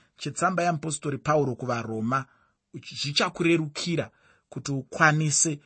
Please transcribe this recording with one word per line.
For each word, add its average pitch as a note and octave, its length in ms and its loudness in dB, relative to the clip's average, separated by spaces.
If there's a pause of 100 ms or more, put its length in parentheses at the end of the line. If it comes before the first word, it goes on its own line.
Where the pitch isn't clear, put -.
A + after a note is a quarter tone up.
(160)
chetsamba F3 460 0
yamupostori D3+ 560 -2
Pauro C#3+ 360 2
kuvaRoma, A#2 720 -2 (720)
zvichakurerukira E3 1120 0 (380)
kuti C#3 240 -6
ukwanise D3+ 920 2